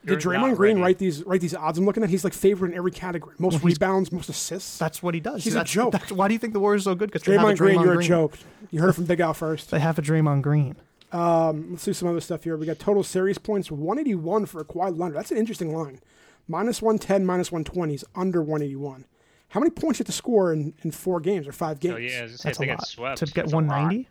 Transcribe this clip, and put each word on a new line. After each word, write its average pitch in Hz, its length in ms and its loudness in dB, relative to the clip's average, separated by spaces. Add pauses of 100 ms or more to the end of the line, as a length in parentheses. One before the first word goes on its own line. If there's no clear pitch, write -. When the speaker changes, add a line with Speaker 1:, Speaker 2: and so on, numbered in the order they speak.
Speaker 1:
Did 165 180 0
Speaker 2:
You're 180 120 2
Speaker 1:
Draymond 262 140 2
Speaker 2:
not 240 80 2
Speaker 1:
Green 208 200 6
Speaker 2:
ready. 180 60 2
Speaker 1:
write 185 160 4
these, 175 260 -2
write 185 160 2
these 170 120 -2
odds 160 240 -2
I'm 185 80 4
looking 202 160 0
at? 202 80 0
He's, 175 140 0
like, 196 100 -2
favored 190 380 2
in 175 60 -6
every 180 140 0
category. 175 480 -8
Most 175 160 2
Speaker 3:
Well, 151 120 2
he's 170 80 6
Speaker 1:
rebounds, 190 360 2
most 175 180 -8
assists. - 480 -8
Speaker 3:
That's - 260 -6
what 175 100 -2
he 170 60 -2
does. 214 240 -6
Speaker 1:
He's 226 100 -2
a - 40 0
Speaker 3:
That's, 160 140 -2
Speaker 1:
joke. 220 200 2
Speaker 3:
that's, 196 220 -4
why 196 160 2
do 220 40 4
you 226 60 0
think 220 140 -6
the 202 80 0
Warriors 202 220 4
are 196 80 0
so 185 40 2
good? 202 160 -4
'Cause - 120 -6
they 196 100 4
have 202 80 8
a 214 120 8
Speaker 1:
Draymond 185 40 2
Green, 185 220 6
Speaker 3:
Draymond 170 40 6
Speaker 1:
you're 180 80 8
a 175 60 6
Speaker 3:
Green. 175 100 2
Speaker 1:
joke. 160 300 4 (340)
You 160 80 -2
heard 180 100 6
it 180 40 6
from 175 120 -2
Big 165 140 0
Al 165 140 2
first. 160 380 -4
Speaker 3:
They 156 80 2
have 156 200 2
a - 20 -2
Draymond 147 420 2
Green. 147 340 2 (340)
Speaker 1:
Um, 165 600 0
let's 175 120 -12
do 202 100 -2
some 180 140 -2
other 170 140 0
stuff 160 240 -8
here. 165 100 -2
We 156 100 -4
got 156 140 -4
total 202 240 2
series 190 340 0
points, 202 340 -4
one 160 280 -4
eighty-one 202 460 0
for 165 180 -12
Kawhi 175 340 -4
Leonard. 170 200 -4
That's 214 140 -6
an 294 60 -2
interesting 214 360 -2
line. 147 260 -8 (480)
Minus 196 340 -4
one 220 180 2
ten, 196 260 2
minus 180 260 0
one 165 140 -4
twenty 165 300 -4
is - 100 -12 (100)
under 180 260 0
one 151 200 -2
eighty-one. 135 440 -8 (440)
How 190 100 -4
many 302 120 2
points 320 280 -4
you 240 40 -2
have - 40 -6
to - 60 -8
score 190 400 2
in, 156 200 -4 (100)
in 160 80 -4
four 180 280 -4
games 165 280 -4
or 139 60 -14
five 156 240 -6
Speaker 2:
Oh, - 20 -18 (180)
Speaker 1:
games? 120 160 -8
Speaker 2:
yeah, 123 60 -6
I 120 40 -8
was 113 80 -12
gonna 123 60 -18
say, - 60 -16
Speaker 3:
That's - 20 -6
Speaker 2:
if 143 100 -4
Speaker 3:
a - 40 -14
Speaker 2:
they 139 60 -2
get 120 140 -4
Speaker 3:
lot. - 80 -10
Speaker 2:
swept, 127 320 -8
Speaker 3:
To 165 60 -2
get 143 100 -8
Speaker 2:
that's 165 160 -2
a 151 40 0
lot. 160 80 4
Speaker 3:
one 156 40 2
ninety? 160 440 -2